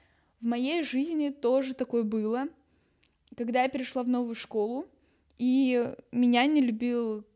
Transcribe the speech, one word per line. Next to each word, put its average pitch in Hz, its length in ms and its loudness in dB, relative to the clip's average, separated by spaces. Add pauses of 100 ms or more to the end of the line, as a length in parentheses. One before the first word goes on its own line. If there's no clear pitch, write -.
(400)
в 233 60 -6
моей 262 360 0
жизни 294 480 -2
тоже 262 440 0
такое 240 280 -2
было, 220 460 -2 (880)
когда 240 260 0
я 262 60 2
перешла 254 340 -4
в 240 60 -2
новую 247 260 0
школу, 233 520 -4 (520)
и 254 560 2 (160)
меня 240 360 4
не 302 140 4
любил 233 640 0 (120)